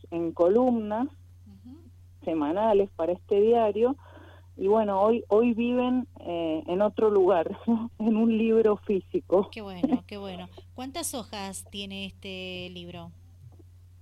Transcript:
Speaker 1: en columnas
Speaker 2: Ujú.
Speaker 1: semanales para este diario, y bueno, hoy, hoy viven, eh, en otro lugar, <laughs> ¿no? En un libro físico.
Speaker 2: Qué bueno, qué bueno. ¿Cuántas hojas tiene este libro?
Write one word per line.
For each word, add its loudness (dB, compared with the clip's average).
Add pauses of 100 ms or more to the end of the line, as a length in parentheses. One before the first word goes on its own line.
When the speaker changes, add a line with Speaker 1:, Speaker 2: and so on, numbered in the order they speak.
(120)
Speaker 1:
en -4
columnas 2 (400)
Speaker 2:
Ujú. -20 (480)
Speaker 1:
semanales 0
para 0
este -2
diario, 2 (640)
y -2
bueno, 2
hoy, 2
hoy 4
viven, 0 (100)
eh, -4
en 0
otro 2
lugar, 4
<laughs> -16
¿no? 0
En 0
un 2
libro 4
físico. -2
Speaker 2:
Qué -12
bueno, -4
qué -14
bueno. -12 (240)
¿Cuántas -10
hojas -10
tiene -10
este -12
libro? -16 (880)